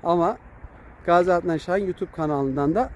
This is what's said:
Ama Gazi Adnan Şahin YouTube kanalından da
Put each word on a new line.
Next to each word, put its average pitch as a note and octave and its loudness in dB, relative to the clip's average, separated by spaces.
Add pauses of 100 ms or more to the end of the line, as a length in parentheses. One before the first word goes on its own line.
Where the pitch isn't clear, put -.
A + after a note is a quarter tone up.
Ama F3 2 (680)
Gazi F3 4
Adnan F3 0
Şahin F#3+ -2
YouTube F#3 -6
kanalından C#3+ -2
da B3+ 0